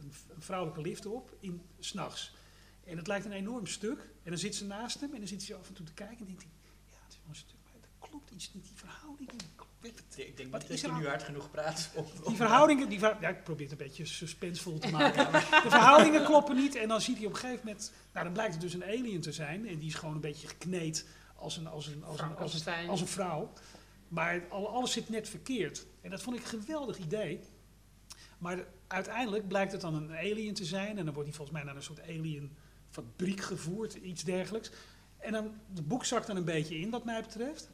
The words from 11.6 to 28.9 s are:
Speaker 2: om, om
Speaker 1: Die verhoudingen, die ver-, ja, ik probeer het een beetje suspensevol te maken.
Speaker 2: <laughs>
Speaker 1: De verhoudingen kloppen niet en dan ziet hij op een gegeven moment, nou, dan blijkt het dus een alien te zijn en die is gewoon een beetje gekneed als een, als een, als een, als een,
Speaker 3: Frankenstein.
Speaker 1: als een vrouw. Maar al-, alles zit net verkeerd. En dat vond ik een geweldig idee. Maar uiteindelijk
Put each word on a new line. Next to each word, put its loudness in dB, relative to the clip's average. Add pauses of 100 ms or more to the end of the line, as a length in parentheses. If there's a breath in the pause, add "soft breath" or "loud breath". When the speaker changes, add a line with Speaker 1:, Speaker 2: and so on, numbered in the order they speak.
Speaker 2:
om, -4 (180)
om -4
Speaker 1:
Die 0
verhoudingen, 8
die -2
ver-, 4
ja, 2
ik -6
probeer -6
het -10
een -8
beetje -10
suspensevol -6
te -2
maken. 6
Speaker 2:
<laughs> 6
Speaker 1:
De 2
verhoudingen 12
kloppen 10
niet 4
en 0
dan 2
ziet 0
hij -4
op -2
een -4
gegeven -6
moment, -8 (220 loud breath)
nou, -2
dan -4
blijkt 0
het -4
dus -4
een -4
alien -2
te -6
zijn -6
en -6
die -6
is -4
gewoon -6
een -4
beetje -6
gekneed -4 (300 loud breath)
als -8
een, -8
als -8
een, -10
als -8
een, -4
als -4
een, -10
Speaker 3:
Frankenstein. -4
Speaker 1:
als 0
een -2
vrouw. -4 (560 loud breath)
Maar -2
al-, -4
alles 0
zit -4
net -4
verkeerd. -4 (160)
En -12
dat -8
vond -6
ik -8
een -12 (120)
geweldig -4
idee. -4 (960 loud breath)
Maar -6 (240)
uiteindelijk -2